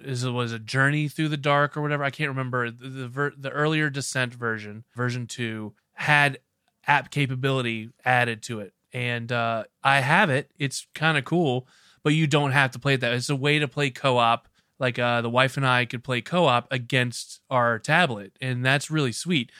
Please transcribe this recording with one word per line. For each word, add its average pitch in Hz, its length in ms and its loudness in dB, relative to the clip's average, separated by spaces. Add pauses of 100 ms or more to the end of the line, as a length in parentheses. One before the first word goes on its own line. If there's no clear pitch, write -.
is, 127 220 -4
was 120 260 -2
a 117 80 -8
Journey 139 480 2
Through 156 220 -2
the 151 60 -2
Dark 143 400 2
or 151 60 -4
whatever, 147 220 -2
I 139 60 0
can't 147 200 -4
remember, 127 400 -4
the, 123 180 -16
the, 131 200 -10
ver-, 135 280 -4
the 135 140 -10
earlier 151 400 0
Descent 131 440 -4
version, 110 500 -6 (100)
version 123 320 -4
two, 110 480 -8 (200)
had 143 440 2 (480)
app 143 240 2
capability 127 800 -2 (140)
added 120 400 2
to 113 160 -8
it. 95 120 -14 (200)
And, 120 400 -4
uh, 117 320 -2 (180)
I 139 180 4
have 160 300 4
it. 139 280 0
It's 143 360 -6
kinda 156 280 0
cool, 131 440 0 (380)
but 151 80 4
you 160 160 4
don't 143 240 2
have 135 200 4
to 127 60 -14
play 139 160 0
it 131 60 -2
that 123 100 -2
way. 123 60 0
It's 123 140 -4
a 147 60 0
way 147 220 2
to 151 100 0
play 143 220 -2
co-op. 120 580 2 (300)
Like, 127 200 -2
uh, 120 240 2
the 117 80 -2
wife 127 260 4
and 135 100 0
I 123 200 4
could 120 180 -10
play 123 160 -2
co-op 131 520 2
against 123 680 -2 (100)
our 120 280 2
tablet, 135 600 0
and 127 240 -4
that's 135 260 2
really 147 220 0
sweet. 160 480 -2